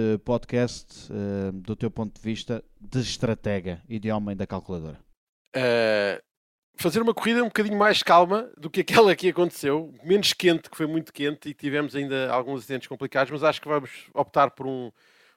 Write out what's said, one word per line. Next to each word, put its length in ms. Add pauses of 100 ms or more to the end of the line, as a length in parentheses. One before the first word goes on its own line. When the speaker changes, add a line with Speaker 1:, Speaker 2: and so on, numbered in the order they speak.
(240)
Speaker 1:
podcast, 840
eh, 420
do 220
teu 160
ponto 240
de 80
vista 400 (180)
de 200
estratega 880
e 100
de 140
homem 240
da 100
calculadora? 540 (560)
Speaker 2:
Eh, 640 (540)
fazer 260
uma 100
corrida 300
um 60
bocadinho 280
mais 260
calma 540
do 140
que 100
aquela 340
que 140
aconteceu, 640 (100)
menos 300
quente, 380
que 40
foi 120
muito 260
quente, 380
e 20
tivemos 420
ainda 380
alguns 280
acidentes 280
complicados, 420
mas 140
acho 160
que 80
vamos 220 (240)
optar 380
por 140
um, 240 (460)